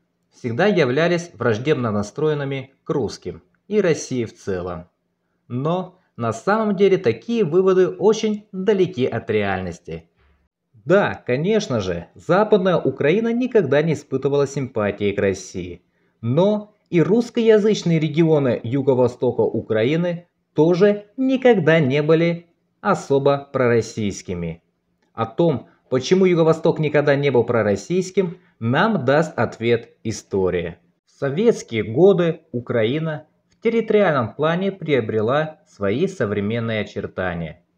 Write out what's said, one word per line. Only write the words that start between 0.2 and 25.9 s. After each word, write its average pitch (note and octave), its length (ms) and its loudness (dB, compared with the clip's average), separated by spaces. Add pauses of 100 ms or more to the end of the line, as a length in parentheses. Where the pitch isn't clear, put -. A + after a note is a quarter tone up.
всегда C3 360 -2
являлись E3+ 680 0
враждебно B2 580 0
настроенными C#3 920 -4
к - 80 -14
русским F#2+ 500 -6 (260)
и G#3 140 0
России C3+ 440 -2
в - 120 -16
целом. F2 520 -8 (580)
Но E3 500 -6 (200)
на A2+ 160 -2
самом G#3 420 -2
деле F#3+ 220 4
такие G#3+ 460 -2
выводы F#3 440 2
очень G#3+ 640 -2
далеки F#3 560 0
от A2+ 240 -6
реальности. F#2 760 -4 (800)
Да, D#3 400 0
конечно D#3 540 0
же, F2 340 -4
Западная F#3+ 640 2
Украина F3 560 0
никогда G#3+ 480 2
не D#3+ 120 0
испытывала C#3 520 -2
симпатии G#2 680 -2
к G2+ 60 -2
России. F#2 600 -4 (400)
Но F#3+ 540 0 (160)
и E3+ 100 2
русскоязычные G#3+ 960 2
регионы D3+ 640 2
юго-востока B2 800 0
Украины C3+ 840 0 (260)
тоже F3+ 520 2 (120)
никогда B3 640 2
не C#3+ 240 2
были E3+ 420 2 (360)
особо C#3 720 0
пророссийскими. G#2 1120 -2 (540)
О A2+ 100 -4
том, D#3 440 -2 (200)
почему F3+ 360 2